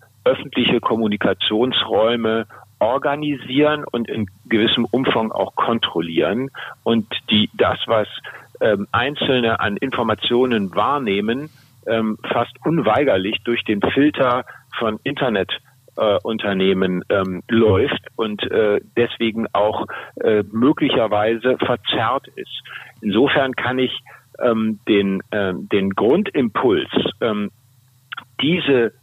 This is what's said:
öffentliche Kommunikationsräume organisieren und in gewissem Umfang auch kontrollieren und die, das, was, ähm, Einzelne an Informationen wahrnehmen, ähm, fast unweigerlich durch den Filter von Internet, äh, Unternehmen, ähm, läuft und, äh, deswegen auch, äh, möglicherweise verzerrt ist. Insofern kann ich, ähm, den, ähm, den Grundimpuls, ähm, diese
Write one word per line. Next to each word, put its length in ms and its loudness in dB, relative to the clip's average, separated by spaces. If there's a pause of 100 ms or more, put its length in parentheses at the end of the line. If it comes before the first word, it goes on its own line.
(280)
öffentliche 520 0
Kommunikationsräume 1700 0 (340)
organisieren 1040 0 (100)
und 140 -2
in 200 -4 (180)
gewissem 400 2
Umfang 460 0
auch 240 -2
kontrollieren 960 0 (340)
und 220 2 (240)
die, 240 2
das, 340 2
was, 200 2 (520)
ähm, 320 2
Einzelne 680 0
an 180 -2
Informationen 960 0
wahrnehmen, 760 0 (380)
ähm, 300 0 (160)
fast 200 -2 (120)
unweigerlich 800 2
durch 200 -2
den 180 -2
Filter 640 2 (320)
von 260 -2
Internet, 480 -2 (440)
äh, 280 2
Unternehmen, 840 0
ähm, 380 -2
läuft 560 2 (120)
und, 360 -4
äh, 280 2 (160)
deswegen 580 -2
auch, 340 0 (300)
äh, 340 2
möglicherweise 1080 2
verzerrt 800 -2
ist. 260 -14 (400)
Insofern 540 2
kann 240 -2
ich, 140 0 (460)
ähm, 480 0
den, 440 2
ähm, 380 -2
den 220 0
Grundimpuls, 1000 0 (300)
ähm, 280 -2 (920)
diese 600 2